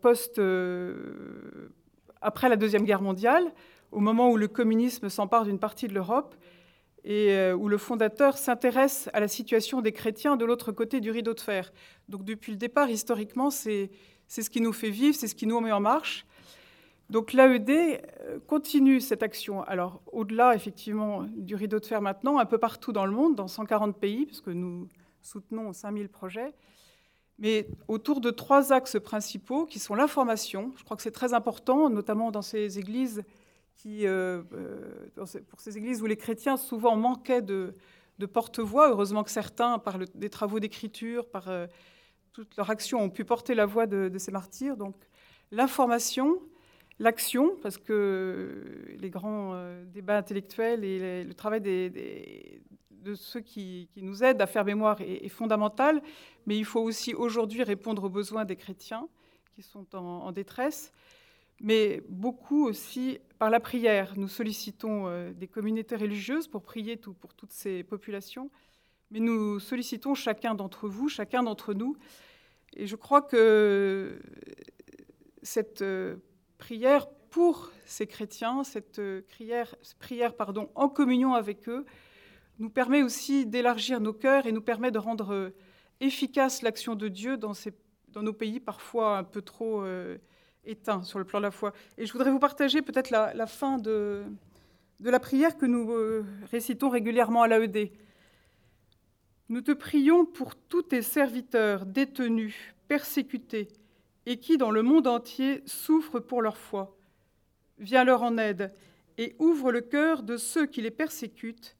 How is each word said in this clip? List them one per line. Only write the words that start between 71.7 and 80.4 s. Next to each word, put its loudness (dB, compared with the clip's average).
nous, -4
et -10
je -10
crois 4
que 4
cette, -4
euh, -4
prière 2
pour 2
ces -8
chrétiens, -6
cette, -12
euh, -8
prière, -6
prière, -2
pardon, -6